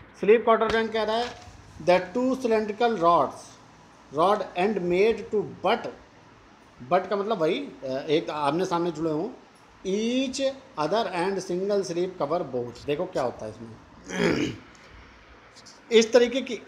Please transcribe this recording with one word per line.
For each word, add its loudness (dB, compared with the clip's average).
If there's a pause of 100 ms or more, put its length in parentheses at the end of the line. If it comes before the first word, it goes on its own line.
(200)
स्लीव 6
क्वार्टर 4
जॉइंट 0
कह 0
रहा 0
है, -2 (560)
"The 6 (160)
two 2
cylindrical 0
rods, 4 (720)
rod 4 (160)
end 0
made 2
to 0 (260)
butt," 0 (1040)
butt 2
का -2
मतलब -2
वही, 0
अ, -12 (220)
एक 0
आमने 0
सामने -2
जुड़े -4
हों, -2 (580)
"each -2 (400)
other 0 (140)
and -2 (100)
single 0
sleeve -2 (100)
cover 0 (120)
both।" -6
देखो -2
क्या -4
होता -4
है -10
इसमें, -4
<clears throat> -20 (1300)
इस 6
तरीके 4
की -8